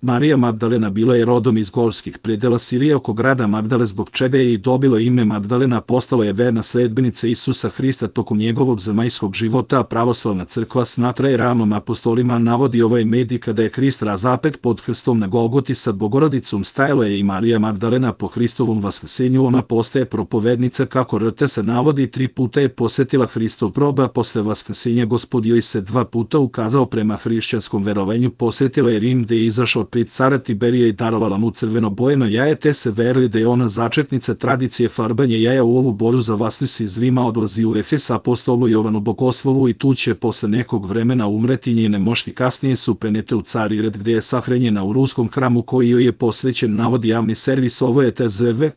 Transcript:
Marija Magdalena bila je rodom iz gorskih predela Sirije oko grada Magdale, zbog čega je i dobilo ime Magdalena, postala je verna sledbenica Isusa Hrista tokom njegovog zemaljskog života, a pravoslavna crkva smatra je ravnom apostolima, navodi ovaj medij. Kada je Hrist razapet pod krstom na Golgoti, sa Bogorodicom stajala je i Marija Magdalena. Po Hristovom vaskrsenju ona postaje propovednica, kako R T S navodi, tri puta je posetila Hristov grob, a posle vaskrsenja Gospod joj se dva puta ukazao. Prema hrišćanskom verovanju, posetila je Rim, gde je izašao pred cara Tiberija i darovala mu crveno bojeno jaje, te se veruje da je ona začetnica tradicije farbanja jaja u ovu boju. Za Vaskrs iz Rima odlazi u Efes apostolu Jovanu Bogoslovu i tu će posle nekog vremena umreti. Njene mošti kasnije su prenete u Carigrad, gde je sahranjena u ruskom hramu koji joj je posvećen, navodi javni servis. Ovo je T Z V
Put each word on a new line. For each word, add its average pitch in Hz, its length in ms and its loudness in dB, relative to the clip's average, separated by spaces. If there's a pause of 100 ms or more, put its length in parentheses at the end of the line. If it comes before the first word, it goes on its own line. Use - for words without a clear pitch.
Marija 131 320 2
Magdalena 117 540 2
bila 113 260 2
je 117 80 4
rodom 120 340 2
iz 104 120 -2
gorskih 117 480 -2
predela 113 400 0
Sirije 135 380 0
oko 117 160 -2
grada 123 340 0
Magdale, 110 400 0
zbog 101 240 -6
čega 131 280 0
je 123 140 2
i 113 60 0
dobilo 127 400 2
ime 123 260 2
Magdalena, 110 560 0
postala 123 440 0
je 104 80 0
verna 113 300 0
sledbenica 120 640 -2
Isusa 120 420 -2
Hrista 127 400 -4
tokom 107 300 -2
njegovog 117 420 0
zemaljskog 107 540 -2
života, 123 460 0
a 117 40 0
pravoslavna 113 600 -2
crkva 117 400 -2
smatra 123 440 -2
je 131 80 2
ravnom 117 360 2
apostolima, 117 680 0
navodi 120 440 2
ovaj 113 220 4
medij. 117 340 0
Kada 113 240 -2
je 110 120 0
Hrist 131 280 0
razapet 120 600 -2
pod 117 180 0
krstom 120 380 -2
na 107 80 0
Golgoti, 117 480 0
sa 120 180 -4
Bogorodicom 110 720 0
stajala 139 420 0
je 101 120 0
i 98 40 0
Marija 107 360 2
Magdalena. 110 540 0
Po - 140 -8
Hristovom 113 540 -2
vaskrsenju 127 680 0
ona 127 160 2
postaje 120 420 0
propovednica, 120 840 -2
kako 127 320 -2
R 110 140 0
T 143 160 0
S - 80 -6
navodi, 123 540 0
tri 127 180 -4
puta 131 320 -2
je 139 80 2
posetila 120 580 0
Hristov 110 440 -4
grob, 143 300 0
a 127 80 2
posle 117 340 -2
vaskrsenja 107 640 -2
Gospod 117 420 -2
joj 117 160 4
se - 180 -4
dva 110 240 0
puta 117 340 -2
ukazao. 123 480 0
Prema 107 300 -2
hrišćanskom 110 680 -2
verovanju, 104 460 0
posetila 120 600 0
je 110 80 2
Rim, 123 240 0
gde 113 140 0
je 113 100 2
izašao 113 460 0
pred 117 160 0
cara 131 300 0
Tiberija 120 480 0
i 110 60 2
darovala 110 460 0
mu 113 120 2
crveno 110 400 -2
bojeno 127 360 0
jaje, 127 280 2
te 151 180 0
se 135 180 -4
veruje 123 380 2
da 110 100 0
je 113 100 4
ona 123 200 2
začetnica 117 680 -2
tradicije 123 540 -2
farbanja 117 480 0
jaja 120 280 2
u 117 120 4
ovu 127 160 2
boju. 113 280 2
Za 110 140 -2
Vaskrs 113 460 -4
iz 101 180 -6
Rima 123 280 2
odlazi 110 380 0
u 110 120 2
Efes 139 340 -2
apostolu 120 580 0
Jovanu 110 320 2
Bogoslovu 127 680 0
i 117 40 2
tu 135 220 2
će 120 200 -2
posle 110 340 -4
nekog 110 380 -2
vremena 113 400 0
umreti. 117 480 0
Njene 110 240 2
mošti 104 360 -2
kasnije 131 420 -2
su - 180 0
prenete 107 400 -2
u 107 80 0
Carigrad, 107 540 -2
gde 107 160 -2
je 110 80 2
sahranjena 120 640 0
u 101 80 -2
ruskom 131 360 0
hramu 120 340 0
koji 123 280 2
joj 123 140 4
je 120 80 2
posvećen, 120 600 -2
navodi 113 340 0
javni 110 260 0
servis. 131 480 -2
Ovo 131 200 2
je 123 80 4
T 120 180 -2
Z 113 240 0
V 143 240 0